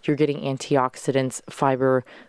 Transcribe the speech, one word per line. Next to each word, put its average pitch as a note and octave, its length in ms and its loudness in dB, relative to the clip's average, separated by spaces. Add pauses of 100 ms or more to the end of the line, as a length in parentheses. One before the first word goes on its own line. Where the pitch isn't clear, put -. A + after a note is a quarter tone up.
you're D3+ 140 0
getting C#3+ 240 2
antioxidants, C3+ 1000 -2 (100)
fiber, C3 540 2 (240)